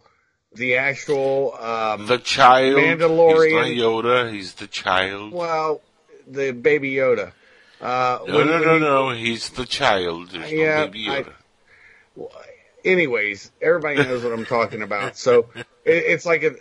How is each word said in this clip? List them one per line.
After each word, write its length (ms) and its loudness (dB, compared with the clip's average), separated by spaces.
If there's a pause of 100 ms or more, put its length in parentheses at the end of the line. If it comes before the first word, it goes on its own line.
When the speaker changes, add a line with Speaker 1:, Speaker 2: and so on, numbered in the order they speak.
(540)
Speaker 1:
the 220 -2
actual, 840 -2
um, 460 -4
Speaker 2:
The 120 0
child. 600 6
Speaker 1:
Mandalorian. 880 4
Speaker 2:
He's 120 -4
not 60 0
Yoda. 480 0
He's 220 -12
the 120 -14
child. 680 -4
Speaker 1:
Well, 500 -4 (440)
the 260 -4
baby 420 0
Yoda. 380 0 (500)
Uh, 440 -2
Speaker 2:
No, 120 -2
Speaker 1:
when, 80 4
Speaker 2:
no, 80 2
Speaker 1:
when 80 0
Speaker 2:
no, 120 4
Speaker 1:
you 60 2
Speaker 2:
no. 300 2
He's 400 -6
the 160 -10
child. 640 -2
There's 200 -12
Speaker 1:
Yeah, 300 0
Speaker 2:
no 60 -2
baby 240 -10
Speaker 1:
I 120 -4
Speaker 2:
Yoda. 100 -14 (840)
Speaker 1:
well, 160 -16 (520)
anyways, 760 -2
everybody 360 0
knows 280 0
what 80 -4
I'm 140 -8
talking 360 -2
about. 360 -6
So 320 2
Speaker 2:
<laughs> 40 -20
Speaker 1:
it, 100 -14 (200)
it's 400 0
like 200 0
an 160 0